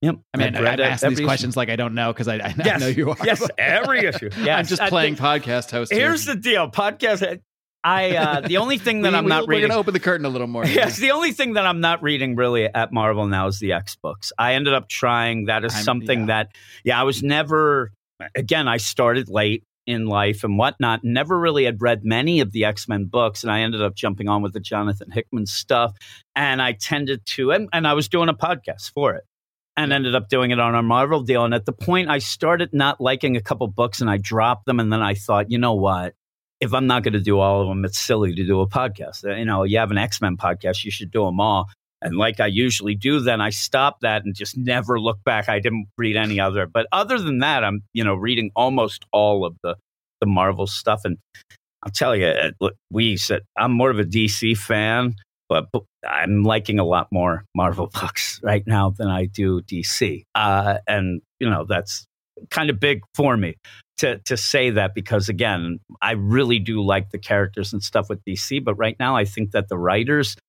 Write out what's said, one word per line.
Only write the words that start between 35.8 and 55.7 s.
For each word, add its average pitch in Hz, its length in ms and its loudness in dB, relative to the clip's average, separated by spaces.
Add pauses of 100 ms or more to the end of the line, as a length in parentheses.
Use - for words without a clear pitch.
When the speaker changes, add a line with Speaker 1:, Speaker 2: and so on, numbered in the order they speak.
Speaker 1:
If 110 140 -4
I'm 131 140 2
not 123 180 2
gonna 104 160 2
do 101 180 4
all 98 240 4
of 95 60 0
them, 95 160 -2
it's 95 140 -4
silly 104 360 0
to 92 120 -2
do 95 160 4
a 95 40 2
podcast. 104 560 -6 (160)
You 113 60 -6
know, 101 200 0
you 101 140 2
have 110 120 0
an 101 80 0
X-Men 98 400 -2
podcast, 90 460 -2
you 104 60 -8
should 98 220 -8
do 104 160 2
'em 90 100 -2
all." 101 300 2 (340)
And 85 140 -4
like 110 240 0
I 107 60 2
usually 104 480 0
do, 135 260 0
then 117 200 0
I 104 100 0
stopped 135 520 -2
that 107 220 0
and 98 100 -6
just 101 220 -10
never 123 440 0
looked 110 240 -2
back. 110 240 0
I 104 120 2
didn't 110 360 -2
read 110 180 0
any 107 240 0
other. 95 280 0
But 113 260 0
other 208 260 0
than 151 200 -2
that, 135 260 2
I'm, 104 180 -2 (120)
you 113 100 0
know, 98 100 2
reading 110 400 -2
almost 123 580 0
all 104 340 4
of 85 160 -8
the, 87 140 -4 (440)
the 110 60 2
Marvel 98 400 2
stuff. 107 400 -2
And 87 100 -2 (680)
I'll 101 80 -10
tell 123 240 0
you, 92 120 2
uh, 78 240 2 (100)
look, 98 140 0 (180)
we 110 240 2
said, 101 260 -2 (140)
I'm 117 160 2
more 123 180 4
of 110 80 0
a 104 60 2
D 107 240 2
C 113 260 0
fan, 113 600 0 (340)
but, 80 240 0